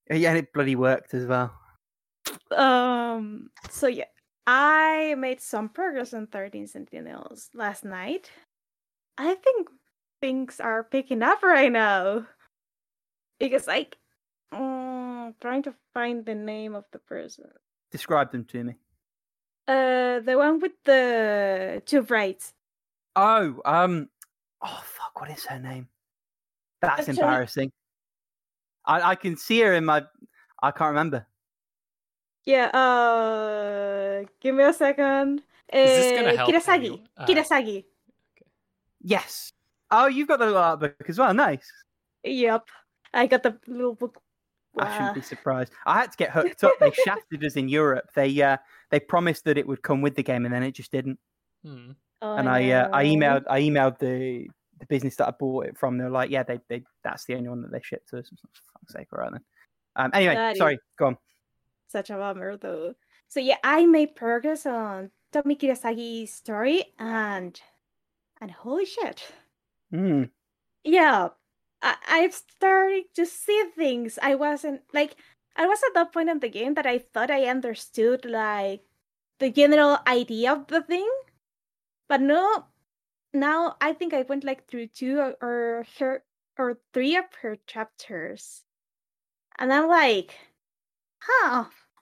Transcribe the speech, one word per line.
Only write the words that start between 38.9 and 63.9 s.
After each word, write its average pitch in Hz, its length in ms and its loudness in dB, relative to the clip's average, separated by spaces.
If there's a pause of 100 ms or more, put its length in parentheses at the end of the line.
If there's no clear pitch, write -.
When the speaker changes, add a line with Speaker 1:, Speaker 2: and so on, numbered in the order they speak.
Speaker 1:
Yes. - 520 -4 (380)
Oh, 247 160 6
you've 277 200 0
got 285 120 2
the 233 80 2
little 202 120 4
art 165 220 4
book 147 140 -2 (120)
as 170 100 -6
well. 240 160 4
Nice. 202 380 0 (520)
Speaker 2:
Yep. 240 440 0 (460)
I 247 140 2
got 254 160 2
the 226 140 -2 (100)
little 240 280 -6
book. 240 260 -10 (560)
Speaker 1:
I - 140 -4
shouldn't 208 180 -2
Speaker 2:
Wow. 208 40 -4
Speaker 1:
be 135 80 -8
surprised. 127 500 -6 (140)
I 180 160 4
had 247 100 -4
to - 60 -14
get - 140 -2
hooked 165 320 0
up. 539 160 8
They 587 120 6
Speaker 2:
<laughs> 523 140 2
Speaker 1:
shafted 160 400 -4
us 143 100 -6
in 135 140 -2
Europe. 143 460 2
They, 139 260 2
uh, 139 160 4 (320)
they 147 100 2
promised 170 460 0
that 147 120 2
it 147 100 0
would 135 160 -6
come 139 180 0
with 143 140 0
the 139 80 -2
game, 120 220 -2
and 123 80 -4
then 123 100 -2
it 135 80 -4
just - 200 -18
didn't. 131 280 -6 (440)
Speaker 3:
Hmm. 127 280 -20 (300)
Speaker 2:
Oh, 214 160 -6
Speaker 1:
And 131 120 0
I, 127 220 2
uh, 127 200 4
I 139 140 2
Speaker 2:
no. 156 100 4
Speaker 1:
emailed, 143 320 4
I 135 140 0
emailed 143 380 2
the, 127 500 -6 (300)
the - 80 -20
business 135 300 -4
that - 100 0
I - 40 -2
bought 131 360 -4
it - 100 -14
from. 127 200 -2
They're 127 120 -6
like, 131 220 -2
"Yeah, 135 120 -2
they, 123 160 -8 (100)
they, 120 140 -10 (200)
that's - 220 -10
the 123 100 -8
only 123 140 -8
one 123 120 -10
that - 100 -16
they 120 120 -10
shipped - 260 -14
to 123 100 -14
us." 127 100 -18
For - 180 -20 (320)
fuck's - 140 -20
sake, - 200 -18
all - 60 -10
right - 120 -8
then. - 100 -16 (540)
Um, 131 180 -2
anyway, 185 220 4
Speaker 2:
That 226 180 -2
is 190 40 -4
Speaker 1:
sorry, 151 220 2 (180)
go 147 100 2
on. 123 100 -4 (720)
Speaker 2:
such 202 200 -8
a 208 80 -10
bummer, 196 400 -8
though. 180 380 -10 (320)
So - 120 -6
yeah, 262 240 2
I 302 220 4
made 302 300 6